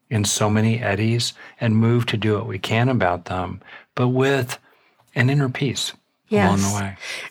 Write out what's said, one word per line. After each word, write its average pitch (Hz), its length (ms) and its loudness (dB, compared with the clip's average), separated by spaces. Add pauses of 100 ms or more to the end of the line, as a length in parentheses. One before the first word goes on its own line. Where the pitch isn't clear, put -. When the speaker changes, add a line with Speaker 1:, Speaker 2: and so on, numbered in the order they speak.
(100)
Speaker 1:
in 107 140 0
so 104 260 0
many 113 300 2
eddies 110 520 0 (280)
and 113 160 2
moved 117 320 4
to - 80 -2
do 107 180 0
what 101 120 -4
we 101 120 -8
can 113 300 0
about 90 380 0
them, 92 340 -6 (340)
but 123 140 2
with 131 500 0 (560)
an 123 160 2
inner 143 180 0
peace - 440 -6 (400)
along 202 240 4
the 98 60 0
Speaker 2:
Yes. 98 180 -2
Speaker 1:
way. 196 160 -8 (340)